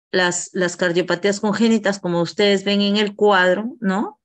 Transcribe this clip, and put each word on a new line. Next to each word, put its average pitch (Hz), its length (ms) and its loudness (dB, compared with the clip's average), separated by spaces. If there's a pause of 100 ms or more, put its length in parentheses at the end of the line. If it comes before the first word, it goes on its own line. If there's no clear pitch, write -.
(120)
las, 180 420 0
las 180 240 -2
cardiopatías 175 640 -2
congénitas, 208 600 0
como 175 220 -2
ustedes 196 420 0
ven 202 180 0
en 202 160 0
el 208 180 -2
cuadro, 202 640 2
¿no? 220 460 -4